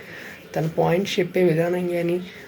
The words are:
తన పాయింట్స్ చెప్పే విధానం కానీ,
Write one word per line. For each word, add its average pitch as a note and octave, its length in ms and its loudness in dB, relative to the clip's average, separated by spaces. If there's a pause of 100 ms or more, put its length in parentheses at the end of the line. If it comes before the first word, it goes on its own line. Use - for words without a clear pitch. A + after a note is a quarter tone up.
(560)
తన D#3+ 120 0 (100)
పాయింట్స్ E3+ 420 2
చెప్పే F3+ 240 2
విధానం F3 440 2
కానీ, F3 320 0 (280)